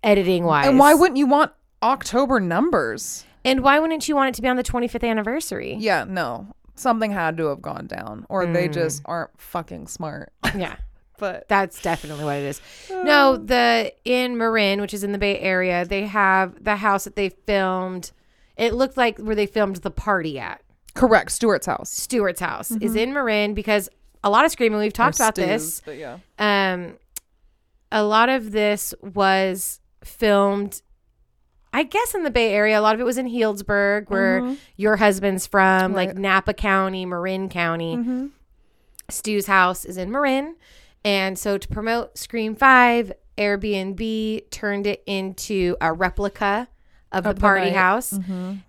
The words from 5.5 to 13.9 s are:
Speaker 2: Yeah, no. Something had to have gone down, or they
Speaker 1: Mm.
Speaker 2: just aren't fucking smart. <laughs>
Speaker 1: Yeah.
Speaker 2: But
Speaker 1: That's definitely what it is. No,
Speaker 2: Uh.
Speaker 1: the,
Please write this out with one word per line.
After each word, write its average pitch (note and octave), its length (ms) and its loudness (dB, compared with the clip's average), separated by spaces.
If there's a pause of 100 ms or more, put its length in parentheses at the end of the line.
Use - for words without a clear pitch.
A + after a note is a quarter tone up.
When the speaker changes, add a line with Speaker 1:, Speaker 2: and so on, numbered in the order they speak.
Speaker 2:
Yeah, F#3+ 280 0
no. F3 400 -6 (280)
Something A3 360 0
had E3 260 -2
to D#3+ 100 -2
have C#3+ 140 -4
gone C#3+ 260 -10
down, - 420 -12
or F3+ 160 -2
they F3 220 0
Speaker 1:
Mm. D3+ 60 -4
Speaker 2:
just D3+ 320 -4
aren't E3 340 -8
fucking E3+ 480 -12
smart. - 440 -12 (120)
<laughs> - 120 -2
Speaker 1:
Yeah. F3+ 200 -6 (440)
Speaker 2:
But G3 300 -8
Speaker 1:
That's G3 320 0
definitely D3+ 420 -6
what C#3+ 140 -2
it C#3+ 80 -6
is. C#3+ 160 -8 (280)
No, D4 440 4
Speaker 2:
Uh. B3+ 100 0
Speaker 1:
the, A#3 500 0 (120)